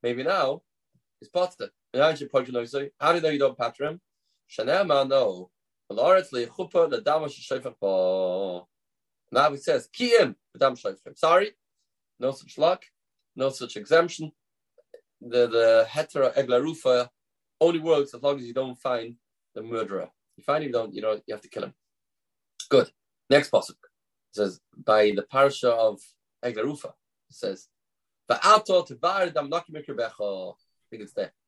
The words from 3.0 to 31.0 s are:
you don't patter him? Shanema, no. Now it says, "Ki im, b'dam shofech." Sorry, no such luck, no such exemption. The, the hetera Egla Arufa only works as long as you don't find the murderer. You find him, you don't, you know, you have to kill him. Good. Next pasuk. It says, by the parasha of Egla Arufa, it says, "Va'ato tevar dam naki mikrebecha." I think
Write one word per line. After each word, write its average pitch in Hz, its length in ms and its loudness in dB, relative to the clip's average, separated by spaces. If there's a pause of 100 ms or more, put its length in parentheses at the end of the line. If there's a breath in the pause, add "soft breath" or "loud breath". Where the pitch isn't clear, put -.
you 147 80 -2
don't 131 180 2
patter 127 300 -6
him? 165 160 -10 (480)
Shanema, 139 580 0
no. 104 420 0 (420)
Now 127 200 2
it 185 120 4 (3250)
says, 143 320 -4
"Ki 240 280 -2
im, 143 160 2 (200)
b'dam 135 240 2
shofech." - 380 -12
Sorry, 180 380 2 (640)
no 127 100 -2
such - 280 -14
luck, 170 280 0 (480)
no 135 160 -2
such 127 260 -12
exemption. 156 560 0 (880)
The, 120 280 2
the 113 420 6
hetera 143 460 -2
Egla 123 260 2
Arufa 131 480 0 (500)
only 165 200 4
works 151 340 0
as 120 80 -16
long 143 160 0
as 123 80 -12
you 117 80 -14
don't 127 260 -6
find 120 380 -6 (380)
the 107 60 -12
murderer. 104 460 -6 (280)
You - 80 -20
find 151 180 0
him, 147 60 -8
you 123 40 -8
don't, 110 220 -4
you 98 80 -10
know, 107 240 -2
you 107 80 -8
have 107 80 -14
to - 60 -20
kill - 160 -10
him. - 100 -16 (960)
Good. 123 240 4 (360)
Next 143 220 4
pasuk. - 200 0
It - 640 -20
says, 98 260 -4 (160)
by 107 340 4
the 101 120 -4
parasha 135 500 2
of 110 280 0 (440)
Egla 110 220 -4
Arufa, - 280 -10 (360)
it - 40 -20
says, 98 340 -10 (600)
"Va'ato 190 580 4
tevar 175 460 -2
dam 147 140 -4
naki 165 240 -6
mikrebecha." 107 840 -8
I - 20 -20 (320)
think 110 140 -16